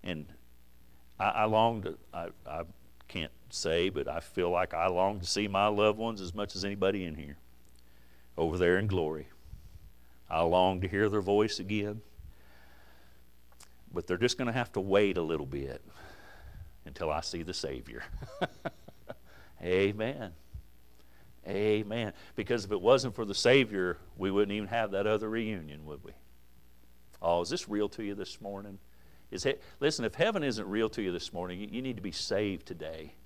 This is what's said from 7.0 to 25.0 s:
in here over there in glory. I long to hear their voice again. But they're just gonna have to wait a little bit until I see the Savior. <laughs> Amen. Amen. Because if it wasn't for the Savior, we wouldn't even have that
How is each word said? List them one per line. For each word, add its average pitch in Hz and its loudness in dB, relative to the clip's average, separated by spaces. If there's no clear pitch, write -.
in 80 -6
here 71 -12
over 82 2
there 90 6
in 107 0
glory. 80 0
I 82 2
long 92 4
to 95 -2
hear 101 2
their 104 0
voice 104 2
again. 104 -4
But 85 -6
they're 90 0
just 120 2
gonna 123 -2
have 120 -2
to 98 0
wait 98 4
a 87 0
little 78 0
bit 67 -8
until 80 -4
I 78 0
see 85 -6
the 90 -6
Savior. 60 -6
<laughs> - -18
Amen. 104 2
Amen. 104 0
Because 107 -2
if 95 -4
it 101 0
wasn't 120 6
for 113 -6
the 101 -4
Savior, 107 4
we 95 0
wouldn't 101 4
even 104 -2
have 110 -2
that 98 0